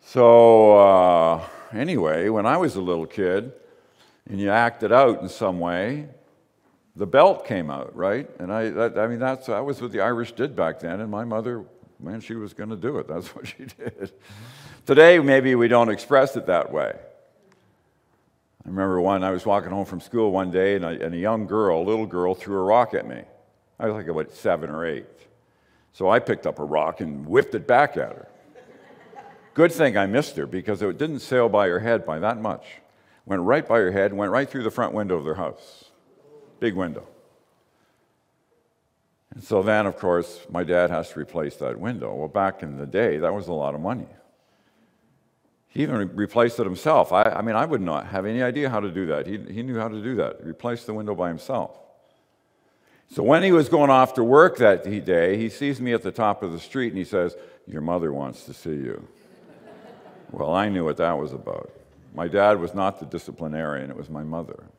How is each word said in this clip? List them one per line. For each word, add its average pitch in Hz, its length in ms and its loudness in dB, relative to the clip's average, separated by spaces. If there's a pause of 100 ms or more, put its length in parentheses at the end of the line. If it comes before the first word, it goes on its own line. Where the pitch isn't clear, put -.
So, 117 760 10
uh, 87 640 6 (280)
anyway, 104 560 -2
when 107 160 -2
I 131 120 2
was 156 180 -2
a 95 60 -6
little 85 260 -4
kid 98 460 -4 (760)
and 98 120 -8
you 101 100 -2
acted 113 400 0
out 120 300 4
in 92 80 -10
some 90 320 -4
way, 104 480 -6 (880)
the 95 100 -6
belt 156 400 4
came 87 240 -4
out, 69 240 -10
right? 101 340 -4 (100)
And 90 120 -10
I, 110 200 -4
that, 107 280 -2
I 107 80 0
mean, 117 120 -6
that's, 131 280 -6
that 113 180 -4
was 139 180 -8
what 120 100 -10
the 104 80 -4
Irish 117 320 -2
did 139 240 -6
back 82 240 -2
then, 85 200 -8
and 110 100 -10
my 104 140 -8
mother, 113 400 -8 (360)
man, 104 200 -14
she 113 140 -14
was 107 200 -12
gonna 110 220 -12
do 120 220 -6
it. - 100 -10
That's 87 200 -10
<laughs> - 60 -20
what 127 120 -18
she - 180 -18
did. - 480 -14 (760)
Today, 165 320 10
maybe 135 360 4
we 117 140 4
don't 117 220 4
express 127 460 2
it 110 100 -8
that 85 260 0
way. 64 220 -4 (1700)
I - 40 -14
remember 95 300 -2
one, 95 240 0
I 95 80 -2
was 90 140 -6
walking 98 260 0
home 98 140 -6
from 90 160 -12
school 110 320 -2
one 92 180 -2
day, 95 260 2
and 90 100 -4
a, 82 180 -8
and 82 100 -6
a 85 40 -8
young 107 280 -4
girl, 95 360 0
a - 20 -2
little 110 220 -2
girl, 90 280 -2
threw 98 240 -6
a 92 60 -2
rock 110 300 2
at - 120 -4
me. 60 160 -14 (560)
I 117 100 -4
was, 107 60 -4
like, 101 120 -10
about 78 260 -6
seven 80 380 -4
or 80 160 -8
eight. 73 180 -8 (880)
So 95 160 -2
I 110 100 4
picked 117 280 -4
up 76 140 -6
a 73 40 -6
rock 78 380 -2
and 73 240 -10
whipped 117 280 0
it 92 120 -8
back 127 320 2
at 62 140 -6
her. - 160 -20 (1200)
Good 165 180 4
thing 139 280 2
I 98 80 2
missed 127 300 -2
her, 71 100 -6
because 92 340 -6
it 98 160 -2
didn't 147 240 -6
sail 120 300 2
by 101 180 2
her 90 120 0
head 113 260 -2
by 80 140 -6
that 110 200 -4
much. 107 240 -8 (600)
Went 92 160 -4
right 143 240 0
by 117 120 2
her 95 140 2
head, 98 200 0
went 101 200 -4
right 135 160 -2
through 135 140 -10
the 110 80 -2
front 110 240 -4
window 98 220 -4
of 76 80 -6
their 78 100 -4
house. - 500 -12 (760)
Big 110 140 -2
window. 87 320 -8 (2250)
And - 120 -20
so 98 180 0
then, 107 220 2
of 98 140 -4
course, 87 420 -2 (100)
my 87 140 -4
dad 87 240 2
has 82 220 -4
to - 100 -12
replace 73 360 -8
that 64 220 -8
window. 80 360 -10
Well, 76 140 -10
back 98 340 -2
in 71 160 -12
the 71 80 -10
day, 92 320 0
that 82 140 0
was 98 160 -8
a 87 40 -6
lot 71 220 -4
of 73 60 -10
money. 107 260 -8 (1600)
He - 140 -6
even 131 140 -2
re-, 101 80 -2
replaced 107 560 0
it 110 40 0
himself. 98 480 2
I, 95 100 4
I 107 200 0
mean, 110 140 -2
I 127 80 0
would 156 160 -4
not 76 260 -6
have 98 200 -6
any 117 160 -4
idea 131 280 -2
how 113 80 -2
to 101 120 -4
do 90 160 -6
that. 73 200 -4
He, 101 120 -10 (140)
he 110 100 -10
knew 127 160 -6
how 110 100 -6
to 107 120 -10
do 120 160 -8
that. 87 240 -4
He - 60 -16
replaced 120 400 -8
the 110 80 -10
window 104 200 -6
by 87 140 -4
himself. 90 500 -8 (1300)
So - 140 -6
when 156 200 6
he 196 100 4
was 156 160 4
going 147 220 4
off 131 240 6
to 120 100 0
work 151 340 6
that 98 280 4
he, 101 140 -6
day, 90 360 2
he 113 120 -4
sees 135 320 -6
me 123 120 -4
at 113 100 -2
the 92 100 -8
top 104 300 -2
of 87 100 -6
the 85 80 -10
street 127 280 -6
and 98 100 -8
he 90 60 -6
says, 90 320 -2 (300)
"Your 76 160 -12
mother 82 300 -4
wants 67 320 -10
to 69 100 -20
see - 160 -14
you." 65 360 -10 (1200)
Well, 78 240 -6
I 101 140 -2
knew 92 160 -4
what 73 120 -2
that 82 220 -2
was 71 140 -8
about. 50 380 -12 (440)
My 85 140 -6
dad 101 320 4
was 85 140 -8
not 98 260 -4
the 78 60 -14
disciplinarian, 76 840 -10
it 67 60 -14
was 73 120 -16
my 76 140 -12
mother. 80 420 -12 (140)